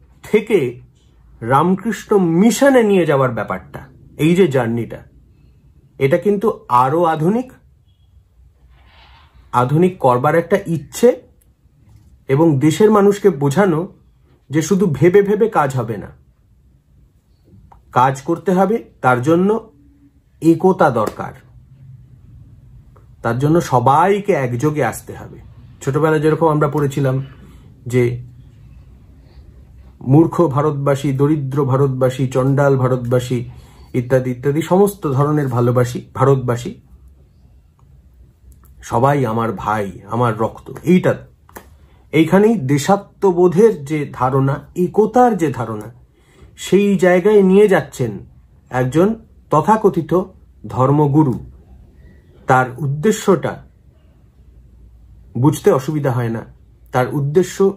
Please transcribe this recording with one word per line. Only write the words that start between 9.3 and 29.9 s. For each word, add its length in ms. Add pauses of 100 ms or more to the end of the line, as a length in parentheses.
আধুনিক 460
করবার 360
একটা 320
ইচ্ছে 420 (1200)
এবং 180 (120)
দেশের 320
মানুষকে 400
বোঝানো 500 (720)
যে 120
শুধু 240
ভেবে 360
ভেবে 260
কাজ 280
হবে 200
না, 140 (1800)
কাজ 300
করতে 300
হবে, 240 (240)
তার 220
জন্য 260 (920)
একতা 480
দরকার, 420 (1900)
তার 160
জন্য 220
সবাইকে 720
একযোগে 520
আসতে 320
হবে। 220 (420)
ছোটবেলায় 420
যেরকম 260
আমরা 200
পড়েছিলাম 480 (720)
যে 160 (2000)